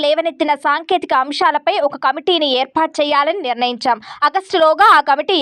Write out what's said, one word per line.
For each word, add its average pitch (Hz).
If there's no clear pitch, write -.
లేవనెత్తిన 311
సాంకేతిక 330
అంశాలపై 294
ఒక 285
కమిటీని 302
ఏర్పాటు 311
చేయాలని 294
నిర్ణయించాం. 247
ఆగస్టులోగా 330
ఆ 302
కమిటీ 302